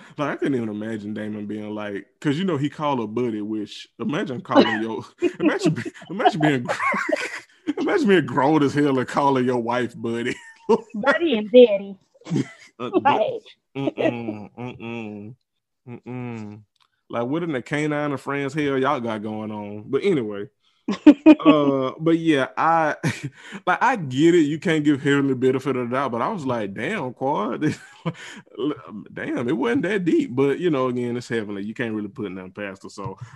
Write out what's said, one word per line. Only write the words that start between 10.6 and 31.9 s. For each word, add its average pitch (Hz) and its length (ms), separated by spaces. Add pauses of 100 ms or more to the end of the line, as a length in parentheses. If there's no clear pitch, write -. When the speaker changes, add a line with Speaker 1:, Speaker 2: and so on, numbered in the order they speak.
Speaker 1:
<laughs> 220 280
Speaker 2:
Buddy 285 420
and 214 140
daddy. 202 460 (840)
Speaker 1:
Uh, 240 120
Speaker 2:
<laughs> 370 120
Like - 380 (340)
Speaker 1:
mm-mm, - 840
mm-mm, 113 800 (520)
mm-mm. 117 720 (480)
Like, 117 180
what 165 160
in 165 80
the 127 100
canine 147 520
of 127 80
friends 139 320
hell 143 240
y'all 131 220
got 110 240
going 107 280
on? 104 360
But 131 160
anyway. 107 460 (380)
Speaker 2:
<laughs> 214 240 (340)
Speaker 1:
Uh, 139 540
but 165 180
yeah, 151 300 (100)
I, 156 460
<laughs> - 640
like, 180 140
I 254 160
get 151 360
it. 175 80
You 151 160
can't 160 260
give 143 200
Heavenly 139 320
benefit 127 400
of 123 140
the 123 60
doubt, 135 160
but 117 100
I 151 80
was 190 160
like, 110 280
"Damn, 131 400
Quad." 180 480
<laughs> - 1500
Damn, 135 340
it 151 100
wasn't 240 260
that 190 220
deep. 262 300
But, 139 240
you 175 120
know, 131 160
again, 120 300
it's 120 100
Heavenly. 104 360
You 107 120
can't 117 180